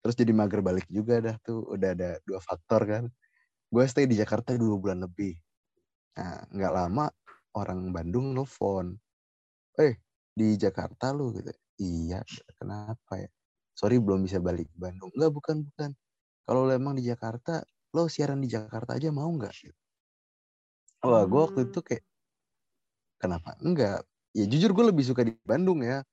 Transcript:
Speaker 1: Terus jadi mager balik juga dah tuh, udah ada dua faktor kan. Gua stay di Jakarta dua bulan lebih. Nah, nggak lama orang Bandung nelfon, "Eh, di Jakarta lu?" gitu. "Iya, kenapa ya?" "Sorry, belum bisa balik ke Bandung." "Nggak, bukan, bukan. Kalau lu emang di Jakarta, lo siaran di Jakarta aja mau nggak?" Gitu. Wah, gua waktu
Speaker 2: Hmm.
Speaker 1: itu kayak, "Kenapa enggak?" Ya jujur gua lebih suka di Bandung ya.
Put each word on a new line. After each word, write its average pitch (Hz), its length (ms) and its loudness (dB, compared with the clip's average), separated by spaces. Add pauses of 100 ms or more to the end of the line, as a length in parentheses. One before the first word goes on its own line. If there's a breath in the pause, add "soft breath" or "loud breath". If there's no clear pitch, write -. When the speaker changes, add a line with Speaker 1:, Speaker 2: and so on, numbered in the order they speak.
Speaker 1:
Terus 117 160 2
jadi 113 160 6
mager 104 280 2
balik 92 280 0
juga 113 300 0
dah 113 220 -4
tuh, 113 200 -6 (120)
udah 95 200 0
ada 90 140 -4 (180)
dua 95 160 -6
faktor 107 440 0
kan. 110 160 -2 (680)
Gua 120 180 6
stay 139 200 4
di 110 80 6
Jakarta 107 400 0
dua 110 220 2
bulan 92 260 -4
lebih. 87 300 -6 (840)
Nah, - 340 -10
nggak 95 220 -2
lama 95 320 0 (520 loud breath)
orang 92 360 -4
Bandung 104 420 -2
nelfon, 98 580 -2 (840)
"Eh, 143 180 4 (380)
di 107 240 4
Jakarta 98 560 -2
lu?" 131 220 -4
gitu. - 120 -10 (320)
"Iya, 87 400 -4 (380)
kenapa 104 540 -10 (120)
ya?" - 20 -20 (500)
"Sorry, 123 240 4
belum 95 260 4
bisa 92 160 -2
balik 87 280 -2
ke 85 80 -20
Bandung." 92 360 -10
"Nggak, 156 180 4
bukan, 156 220 -4 (160)
bukan. 147 180 -8 (580)
Kalau 127 200 2
lu 131 80 4
emang 135 220 -2
di 123 80 -4
Jakarta, 120 560 -4 (340)
lo 170 160 4
siaran 143 320 -2
di 123 80 -4
Jakarta 113 460 -6
aja 156 160 -2
mau 143 180 -2
nggak?" 127 240 -6
Gitu. - 180 -20 (1300)
Wah, 113 240 6
gua 143 240 4
waktu 127 160 0
Speaker 2:
Hmm. - 80 -10
Speaker 1:
itu 175 80 -2
kayak, - 220 -6 (1160)
"Kenapa 87 400 -4
enggak?" 123 420 0 (300)
Ya 104 160 2
jujur 160 240 4
gua 226 200 6
lebih 139 120 4
suka 123 200 2
di 113 80 -2 (120)
Bandung 160 400 2
ya. 135 160 -4 (100)